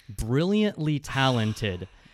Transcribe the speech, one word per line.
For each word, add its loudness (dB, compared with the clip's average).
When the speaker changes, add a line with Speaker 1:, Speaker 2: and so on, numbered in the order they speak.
Speaker 1:
brilliantly 0
talented 0
Speaker 2:
<sighs> -20